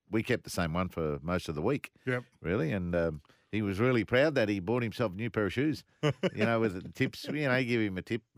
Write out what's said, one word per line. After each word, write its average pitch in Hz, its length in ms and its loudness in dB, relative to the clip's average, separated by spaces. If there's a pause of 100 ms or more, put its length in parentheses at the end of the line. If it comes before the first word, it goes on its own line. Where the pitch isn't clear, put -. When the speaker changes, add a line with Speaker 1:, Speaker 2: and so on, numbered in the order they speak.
Speaker 1:
we 110 140 0
kept - 220 0
the - 40 -12
same 82 240 0
one 90 140 0
for 76 340 -2
most 87 280 -2
of 78 60 -4
the 76 60 -4
week. 113 300 -2 (160)
Speaker 2:
Yep. 123 160 -2 (180)
Speaker 1:
Really, 120 300 0
and, 87 240 -2
um, 82 260 0 (300)
he 104 100 0
was 98 200 0
really 120 240 4
proud 143 300 4
that 113 120 4
he 101 140 0
bought 117 200 0
himself 113 300 -2
a 87 40 -10
new 113 140 -4
pair 107 180 0
of 87 60 -2
shoes. 143 300 0 (180)
Speaker 2:
<laughs> - 20 -4 (300)
Speaker 1:
You 107 120 2
know, 117 160 4
with 92 200 0
the - 80 -12
tips, - 360 -2
you 147 220 -2
know, 127 100 4
he 131 80 2
gave 117 160 2
him 95 160 0
a 90 40 -4
tip 113 200 -4 (160)